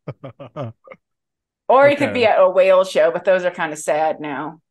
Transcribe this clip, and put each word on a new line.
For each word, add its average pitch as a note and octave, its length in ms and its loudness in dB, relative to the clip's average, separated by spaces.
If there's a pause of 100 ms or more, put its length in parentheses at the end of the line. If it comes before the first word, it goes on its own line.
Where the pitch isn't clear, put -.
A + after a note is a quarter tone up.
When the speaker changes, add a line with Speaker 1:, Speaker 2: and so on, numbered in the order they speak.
Speaker 1:
<laughs> C3 640 -14 (960)
Speaker 2:
Or C4+ 200 6
he C#4+ 80 0
could C#4 160 -4
Speaker 1:
Okay. - 0 -
Speaker 2:
be A#3 140 0
at G3+ 140 2
a F#3 80 4
whale F#3 360 4
show, E3+ 260 0
but E3+ 140 -6
those F#3 200 2
are F3+ 60 -2
kinda E3 260 -6
sad D#3 440 -4
now. D3+ 400 -10 (100)